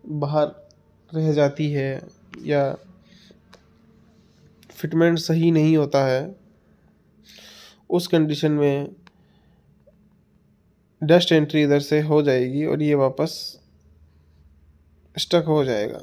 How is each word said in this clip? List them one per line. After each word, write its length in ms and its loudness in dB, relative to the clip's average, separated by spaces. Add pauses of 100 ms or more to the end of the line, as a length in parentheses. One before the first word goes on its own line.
बाहर 420 -4 (640)
रह 200 -2
जाती 400 0
है 280 -6 (400)
या 220 -2 (2000)
फिटमेंट 480 0
सही 320 2
नहीं 260 4
होता 300 2
है, 280 -2 (1600)
उस 160 -2
कंडीशन 460 0
में 360 0 (2250)
डस्ट 300 4
एंट्री 300 2
इधर 180 4
से 200 0
हो 220 2
जाएगी 440 0
और 160 -2
ये 120 2
वापस 420 -2 (1800)
स्टक 300 -2
हो 180 0
जाएगा। 380 -4